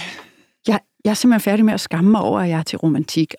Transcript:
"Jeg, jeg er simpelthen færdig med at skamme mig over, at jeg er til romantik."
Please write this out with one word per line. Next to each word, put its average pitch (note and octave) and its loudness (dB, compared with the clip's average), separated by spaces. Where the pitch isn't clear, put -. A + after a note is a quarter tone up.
"Jeg, G#3 0
jeg G#3 2
er G#3+ 0
simpelthen A3 2
færdig G#3+ 2
med G#3+ 2
at G3+ -4
skamme E3+ 0
mig G#3+ 4
over, G3+ -2
at F3+ 0
jeg E3 -2
er D#3+ -4
til - -8
romantik." D#3 -2